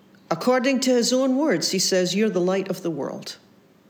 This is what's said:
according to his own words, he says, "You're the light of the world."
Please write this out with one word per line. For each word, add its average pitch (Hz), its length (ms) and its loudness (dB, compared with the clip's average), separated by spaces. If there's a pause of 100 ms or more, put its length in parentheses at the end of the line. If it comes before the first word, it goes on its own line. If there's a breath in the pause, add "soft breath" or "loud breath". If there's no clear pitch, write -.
(300)
according 254 500 2
to 254 100 2
his 240 220 2
own 262 240 2
words, 262 340 0
he 196 80 -2
says, 180 360 0
"You're 214 140 2
the 180 120 0
light 190 280 0
of 175 140 -8
the 170 80 -4
world." - 460 -8 (540)